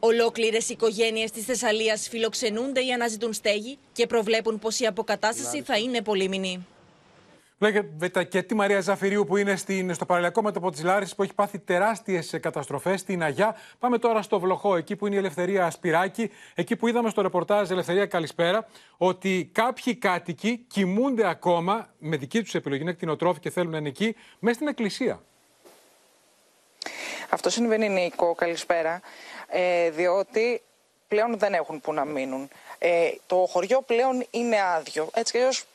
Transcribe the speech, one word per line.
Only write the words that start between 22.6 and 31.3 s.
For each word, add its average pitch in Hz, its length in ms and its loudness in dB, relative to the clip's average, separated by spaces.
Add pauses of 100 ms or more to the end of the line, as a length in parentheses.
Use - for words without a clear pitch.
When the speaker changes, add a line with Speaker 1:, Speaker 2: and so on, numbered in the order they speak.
Speaker 2:
είναι 175 100 -4
κτηνοτρόφοι 165 480 -2
και - 100 -6
θέλουν 175 200 -2
να 160 80 -4
είναι 151 100 -4
εκεί, 208 280 -2 (220)
μέσα 233 160 0
στην 294 140 -4
εκκλησία. 220 540 -4 (2000)
Speaker 3:
Αυτό 175 200 2
συμβαίνει, 220 380 0
Νίκο, 175 460 0
καλησπέρα, 170 680 -2 (480)
ε, 175 420 2
διότι 190 720 0 (460)
πλέον 220 300 0